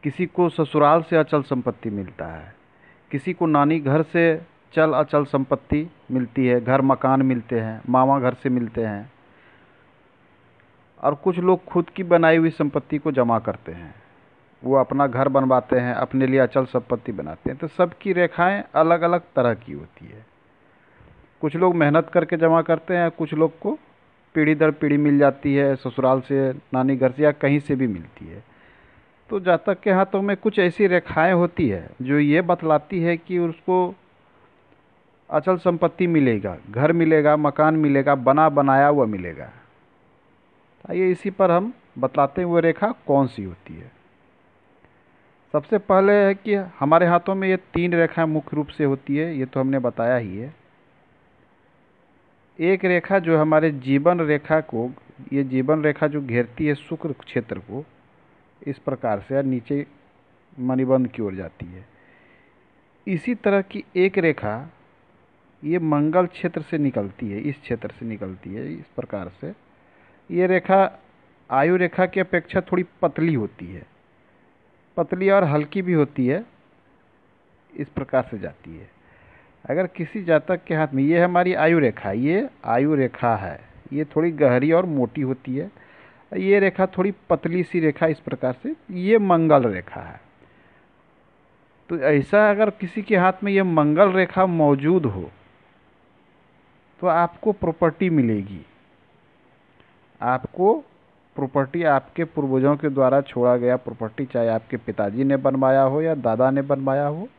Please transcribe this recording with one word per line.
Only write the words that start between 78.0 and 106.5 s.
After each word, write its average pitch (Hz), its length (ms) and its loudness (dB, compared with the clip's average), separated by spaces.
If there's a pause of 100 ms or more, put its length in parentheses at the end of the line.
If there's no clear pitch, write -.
से 110 80 -10
जाती 82 380 -14
है। 85 120 -20 (760)
अगर 175 220 -4
किसी 180 380 -10
जातक 165 400 0
के 170 100 -4
हाथ 156 200 0
में, 135 80 2
ये 165 180 4
हमारी 175 340 2
आयु 160 240 2
रेखा, 110 340 0
ये 160 360 -2 (160)
आयु 131 300 0
रेखा 123 420 0
है, 92 220 -10 (340)
ये 147 120 -4
थोड़ी 160 280 -2
गहरी 143 400 2
और 180 140 2
मोटी 139 340 -4
होती 131 360 -6
है, 175 140 -8 (640)
ये 196 280 2
रेखा 190 260 0
थोड़ी 190 280 -2 (160)
पतली 170 320 0
सी 175 180 -2
रेखा, 156 260 0
इस 160 140 -2
प्रकार - 420 -6
से, 302 120 -8 (160)
ये 190 280 2
मंगल 165 480 4
रेखा 92 340 -6
है। - 200 -18 (1700)
तो 170 100 -6
ऐसा 151 520 2
अगर 208 200 2
किसी 202 320 -10
के 202 140 0
हाथ 185 280 2
में 202 80 -2
ये 196 100 2
मंगल 165 500 4
रेखा 185 340 2
मौजूद 156 600 2
हो 95 240 -6 (1700)
तो 180 60 -4
आपको 175 460 0
प्रॉपर्टी 170 580 -2
मिलेगी। 104 540 -2 (1600)
आपको 180 640 0 (540)
property, 139 460 -2
आपके 151 420 0
पूर्वजों 139 520 0
के 151 120 -4
द्वारा 135 320 2
छोड़ा 123 360 0
गया 123 200 0
property, 113 500 -8
चाहे 117 220 -2
आपके 113 280 -4
पिताजी 113 480 -4
ने 139 120 2
बनवाया 135 460 2
हो 139 200 2
या 160 120 0
दादा 123 360 2